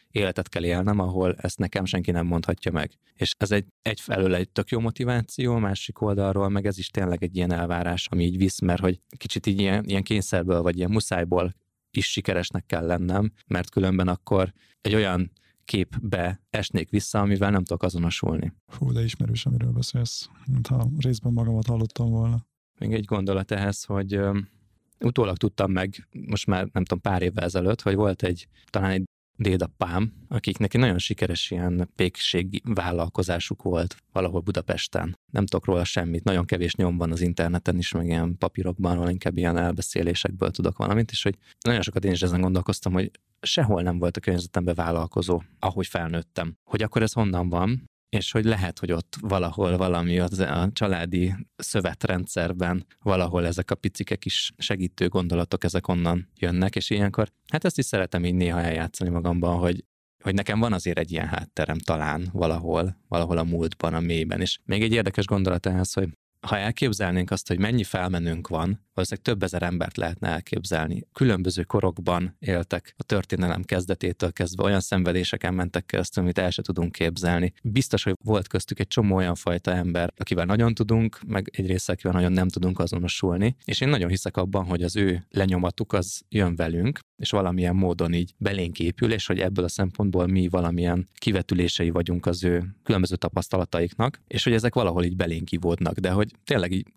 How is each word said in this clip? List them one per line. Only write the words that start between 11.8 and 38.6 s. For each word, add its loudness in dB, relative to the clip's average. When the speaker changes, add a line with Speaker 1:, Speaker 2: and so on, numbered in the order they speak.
Speaker 1:
is 0
sikeresnek -2
kell -2
lennem, 0
mert -2
különben 2
akkor 2
egy 0
olyan 2
képbe -2
esnék -2
vissza, 0
amivel 4
nem 2
tudok -2
azonosulni. 0
Speaker 2:
Fú, -2
de 0
ismerős, -2
amiről 2
beszélsz, -2
mintha 0
részben 0
magamat 0
hallottam 0
volna. 0
Speaker 1:
Még -2
egy 0
gondolat 0
ehhez, 0
hogy, -2
ö, 2
utólag 2
tudtam 0
meg, -2
most -4
már 2
nem 0
tudom, 0
pár 0
évvel 0
ezelőtt, 2
hogy 2
volt 2
egy, -2
talán 2
egy 2
dédapám, 0
akiknek -2
egy 4
nagyon 4
sikeres -2
ilyen 0
pékség 0
vállalkozásuk -2
volt -2
valahol 0
Budapesten. -4
Nem 2
tudok -2
róla 2
semmit, -2
nagyon 2
kevés 0
nyom 0
van 0
az -4
interneten 0
is, -4
meg -2
ilyen 0
papírokban, -2